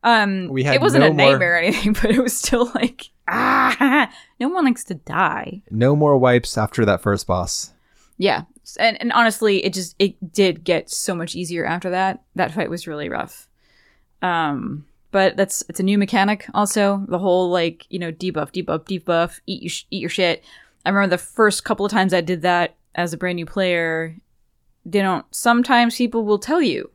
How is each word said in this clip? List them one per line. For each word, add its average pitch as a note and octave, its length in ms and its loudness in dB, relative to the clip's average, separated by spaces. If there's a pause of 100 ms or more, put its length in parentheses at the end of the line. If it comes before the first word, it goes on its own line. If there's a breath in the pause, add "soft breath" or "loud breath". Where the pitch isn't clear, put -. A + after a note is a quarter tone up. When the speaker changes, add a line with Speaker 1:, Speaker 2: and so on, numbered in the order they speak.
Speaker 1:
Um, G3+ 460 2
Speaker 2:
We C3 140 -2
had C#3 120 2
Speaker 1:
it - 60 2
wasn't - 200 6
Speaker 2:
no - 60 8
Speaker 1:
a D#3 60 4
Speaker 2:
more - 180 6
Speaker 1:
nightmare F3 240 2
or - 20 4
anything, G#3 360 0
<laughs> - 80 -2
but A3 100 2
it A#3 100 4
was B3 160 -2
still A#3+ 380 0
like, - 340 -4 (180)
"Ah." C4 840 2 (280 loud breath)
No B3 100 -2
one F4+ 160 0
likes B3 200 0
to G3 80 -8
die. - 680 -4 (100)
Speaker 2:
No B2 240 4
more D3 220 4
wipes B2 400 2
after A2 280 0
that G2 160 2
first G2+ 260 0
boss. - 460 -4 (440)
Speaker 1:
Yeah. F3 260 0 (200)
S-, - 140 -20
and, A3 240 0
and A#3 100 -4
honestly, A3 540 2
it F#3+ 80 -2
just, F#3 260 -8
it F#3+ 340 -2
did F3 300 2
get E3+ 260 0
so - 260 -6
much E3+ 200 -8
easier E3+ 300 -6
after F3 240 -4
that. F#3 340 -2 (120)
That E3+ 180 -2
fight F3+ 160 -4
was - 180 -10
really D3 220 -8
rough. - 380 -10 (760)
Um, D3+ 640 -4 (260)
but F#3+ 260 2
that's, - 320 -2
it's - 100 -12
a F#3+ 40 0
new G3+ 140 2
mechanic G3+ 560 0
also. G3+ 540 0
The F3+ 120 -2
whole, F#3 300 2
like, E3+ 400 -2
you F3+ 100 -8
know, E3+ 120 -8
debuff, D#3 400 -6
debuff, D#3+ 340 -6
debuff, E3+ 640 -2
eat - 160 -8
your E3+ 60 -8
sh-, - 220 -10
eat F#3+ 100 -8
your - 80 -6
shit. F3 340 -2 (420 soft breath)
I - 40 0
remember G3 260 2
the F3 60 -6
first - 440 0
couple G3+ 200 -2
of G3+ 60 -2
times F#3+ 220 2
I F3+ 80 2
did E3+ 220 -4
that F3 320 0 (200)
as E3+ 180 -4
a D#3+ 40 -10
brand F3+ 180 -4
new E3+ 100 -8
player, E3 720 -2 (680)
they F3+ 160 0
don't, F#3+ 300 -2
sometimes A#3+ 680 2
people A#3 280 -2
will G#3 140 2
tell D#4 220 0
you. G3 340 -2